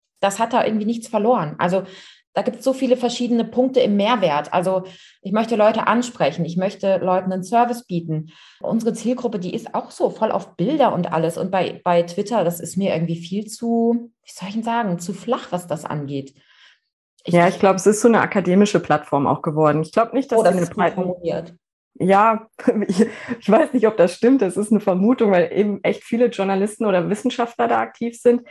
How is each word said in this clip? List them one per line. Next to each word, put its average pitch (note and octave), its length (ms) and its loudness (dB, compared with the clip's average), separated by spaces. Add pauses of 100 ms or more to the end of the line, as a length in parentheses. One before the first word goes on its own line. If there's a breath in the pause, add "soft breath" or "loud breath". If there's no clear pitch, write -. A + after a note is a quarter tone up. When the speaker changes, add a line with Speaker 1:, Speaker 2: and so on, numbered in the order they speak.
(200)
Speaker 1:
das G3 180 0
hat A3+ 140 -2
da A#3+ 120 2
irgendwie G#3+ 220 -2
nichts A#3 220 -4
verloren. G#3 500 0
Also F3+ 260 0 (480 loud breath)
da G3 100 -2
gibt's - 220 -6
so C4+ 80 2
viele B3+ 240 0
verschiedene A#3 480 -2
Punkte B3+ 360 0
im G#3 160 2
Mehrwert. F#3+ 560 0
Also F#3 320 0 (380 loud breath)
ich F#3+ 100 -6
möchte A3+ 240 0
Leute G#3+ 300 2
ansprechen, F3+ 580 0
ich E3+ 120 -6
möchte F#3+ 420 -2
Leuten F#3 340 -2
einen F#3 120 -6
Service A#3 420 0
bieten. D#3+ 460 -6 (280 loud breath)
Unsere A3+ 340 -2
Zielgruppe, A3+ 440 -4
die F3 160 -8
ist - 200 -10
auch G#3 160 -6
so - 200 -2
voll - 220 -2
auf - 240 -6
Bilder B3+ 380 2
und E3+ 180 -4
alles. E3 260 -2
Und F#3 120 -4
bei, F#3 340 -2
bei F3 180 2
Twitter, G3+ 400 -4
das E3+ 160 -2
ist - 180 -12
mir F#3+ 180 0
irgendwie E3 220 -2
viel F#3+ 300 -8
zu, A#3 640 -2 (140)
wie - 80 -20
soll - 160 -12
ich G3+ 60 -12
denn A3 100 -4
sagen, A3 340 -2
zu - 140 -8
flach, - 380 -6
was F3 160 -6
das D#3 180 -8
angeht. C#3+ 500 -8 (880 soft breath)
Ich F3 100 0
Speaker 2:
Ja, F3 140 6
ich F#3+ 100 -2
glaub, F#3+ 180 4
es F3+ 100 -2
ist G#3 140 4
so B3 80 6
eine G#3+ 120 6
akademische F3+ 600 2
Plattform D3+ 460 0
auch D3+ 160 0
geworden. D#3 400 2
Ich E3 100 -10
glaub A3+ 220 0
nicht, C4 180 -2
dass A3+ 60 4
Speaker 1:
Oh, A3+ 40 4
das F3 100 4
Speaker 2:
die F#3 60 0
eine F3+ 60 0
Speaker 1:
ist E3+ 60 -6
gut - 80 -10
Speaker 2:
breiten F3 240 0
Speaker 1:
formuliert. F3 520 -6 (440)
Speaker 2:
Ja, G#3+ 480 2 (120)
<laughs> G#3 300 0
ich, G3 180 2 (340 loud breath)
ich - 100 -4
weiß A3+ 220 4
nicht, A#3+ 140 2
ob G#3+ 100 2
das F3 180 4
stimmt. B3+ 280 4
Das F#3 160 -2
ist G#3 120 -4
eine G#3 100 4
Vermutung, G3+ 500 2
weil F3+ 240 4
eben G3+ 280 0
echt F#3+ 220 -2
viele A#3+ 220 0
Journalisten G3 580 -2
oder F3+ 240 2
Wissenschaftler A#3 600 -2
da A#3 120 2
aktiv A#3 400 -8
sind. A#3+ 300 4